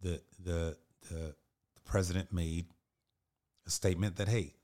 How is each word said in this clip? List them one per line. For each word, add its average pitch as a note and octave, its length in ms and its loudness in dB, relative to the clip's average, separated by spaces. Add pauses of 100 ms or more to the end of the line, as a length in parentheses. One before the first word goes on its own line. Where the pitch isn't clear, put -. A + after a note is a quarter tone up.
the, F2 200 -2 (220)
the, E2 340 -2 (320)
the, D#2+ 260 -6 (400)
the - 60 -20
president F2+ 520 0
made E2+ 320 0 (1000)
a - 20 -6
statement F2+ 460 2
that, G2 120 0
"Hey, G#2+ 360 0